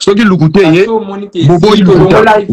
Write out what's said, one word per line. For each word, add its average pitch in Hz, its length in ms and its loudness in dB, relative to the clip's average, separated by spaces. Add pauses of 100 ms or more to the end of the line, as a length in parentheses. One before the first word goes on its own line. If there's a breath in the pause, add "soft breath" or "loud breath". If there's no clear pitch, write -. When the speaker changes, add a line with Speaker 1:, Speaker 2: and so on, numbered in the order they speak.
Speaker 1:
Soki 202 240 0
Lukute 160 320 0
ye, 180 280 2
Speaker 2:
Parce 226 140 -4
que 214 80 -8
Monique, 196 400 -6
Speaker 1:
Bobo 180 280 2
Speaker 2:
si 208 40 0
Speaker 1:
Ilukuta. 190 460 2
Speaker 2:
Congo 214 140 2
Live. 208 140 -6